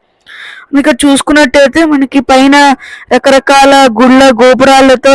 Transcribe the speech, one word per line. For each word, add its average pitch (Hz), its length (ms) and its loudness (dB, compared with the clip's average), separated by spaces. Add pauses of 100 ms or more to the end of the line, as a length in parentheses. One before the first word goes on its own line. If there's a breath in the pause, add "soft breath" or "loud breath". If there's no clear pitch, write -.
(720 loud breath)
మీకు - 120 -2
ఇక్కడ 302 220 -2
చూసుకున్నట్టయితే 285 760 0 (100)
మనకి 269 280 -4 (120)
పైన 269 220 2 (600 loud breath)
రకరకాల 277 600 0 (260)
గుళ్ళ 262 220 2 (180)
గోపురాలతో 262 720 0